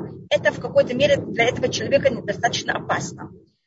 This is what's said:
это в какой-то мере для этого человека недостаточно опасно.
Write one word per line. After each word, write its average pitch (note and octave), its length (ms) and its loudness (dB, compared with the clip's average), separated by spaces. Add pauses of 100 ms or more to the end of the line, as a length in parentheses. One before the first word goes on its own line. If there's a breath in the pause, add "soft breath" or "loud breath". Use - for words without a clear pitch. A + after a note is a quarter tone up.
(300)
это D4 220 2
в - 80 -6
какой-то B3 340 2
мере C#4 220 4
для A3 300 0
этого B3 220 0
человека B3+ 420 2
недостаточно - 640 -2
опасно. - 580 -6 (340)